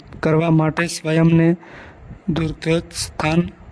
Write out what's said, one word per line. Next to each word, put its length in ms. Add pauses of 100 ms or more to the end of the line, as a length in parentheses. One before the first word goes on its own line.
(200)
કરવા 320
માટે 360
સ્વયંને 600 (800)
દુર્ગત 640
સ્થાન, 460 (320)